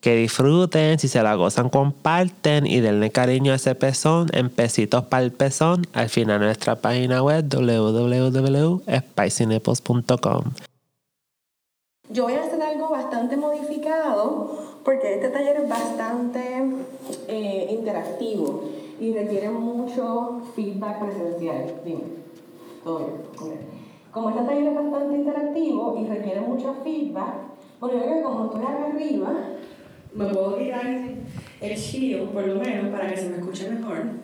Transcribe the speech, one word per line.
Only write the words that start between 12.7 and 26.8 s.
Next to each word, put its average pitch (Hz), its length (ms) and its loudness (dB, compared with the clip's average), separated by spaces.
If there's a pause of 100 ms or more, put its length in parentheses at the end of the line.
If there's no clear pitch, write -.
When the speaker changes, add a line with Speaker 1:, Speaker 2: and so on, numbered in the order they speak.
Speaker 2:
bastante 254 480 0
modificado 294 1500 -2
porque 233 300 2
este 254 160 -2
taller 285 340 0
es - 60 -2
bastante, 233 720 -4 (880)
eh, 196 420 -4
interactivo 214 1000 -4 (280)
y 226 140 -2
requiere 208 380 -2
mucho 240 880 -4 (120)
feedback 208 460 -6
presencial. 170 760 -4 (100)
Dime, 170 180 -6 (800)
todo 165 140 -4 (420)
bien. 160 140 -10
Ok. - 60 -12 (520)
Como 220 200 -2
este 240 120 -2
taller 285 240 2
es 285 80 0
bastante 285 400 -2
interactivo 285 840 -2
y 214 160 -4
requiere 202 280 -4
mucho 254 420 -4